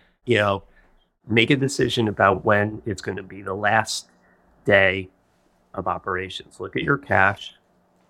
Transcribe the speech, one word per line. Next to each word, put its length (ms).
You 120
know, 260
make 220
a 60
decision 520
about 380
when 400
it's 160
gonna 220
be 180
the 140
last 560
day 440
of 160
operations. 720
Look 160
at 60
your 140
cash. 580